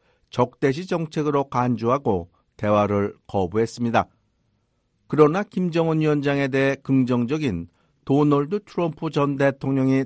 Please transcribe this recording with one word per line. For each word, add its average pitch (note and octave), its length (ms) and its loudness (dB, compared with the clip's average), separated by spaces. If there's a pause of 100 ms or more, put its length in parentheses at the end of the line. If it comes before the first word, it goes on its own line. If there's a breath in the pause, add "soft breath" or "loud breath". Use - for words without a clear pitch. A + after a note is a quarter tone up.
(300)
적대시 C3+ 560 -2
정책으로 D3+ 640 -4
간주하고 B2 840 -2 (260)
대화를 G#2 580 0 (120)
거부했습니다. A2 800 -2 (1040)
그러나 D3+ 340 4
김정은 E3 560 -2
위원장에 C#3+ 480 0
대해 C3+ 380 0
긍정적인 B2 840 0 (380)
도널드 D3 600 2
트럼프 E3 460 -6
전 C#3+ 260 0
대통령이 C3+ 680 0